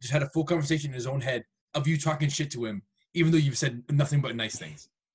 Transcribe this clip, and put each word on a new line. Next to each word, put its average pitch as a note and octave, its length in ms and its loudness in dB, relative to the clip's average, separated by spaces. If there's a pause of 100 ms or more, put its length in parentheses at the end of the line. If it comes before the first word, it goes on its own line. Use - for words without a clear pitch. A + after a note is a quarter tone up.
just A#2+ 120 -8
had C#3+ 100 2
a C#3+ 60 -4
full D#3+ 160 0
conversation D3+ 460 0
in B2+ 40 -10
his B2+ 120 -6
own C3+ 140 -2
head A#2+ 220 -4 (300)
of D3 140 0
you D#3+ 100 2
talking D3+ 320 0
shit C#3+ 220 -2
to A#2+ 140 -4
him, G#2 160 -6 (320)
even D#3+ 180 4
though E3 60 6
you've C#3 200 4
said A#2+ 340 -2
nothing C#3+ 300 4
but A#2 140 -4
nice A2 220 -4
things. D#2 320 -16 (240)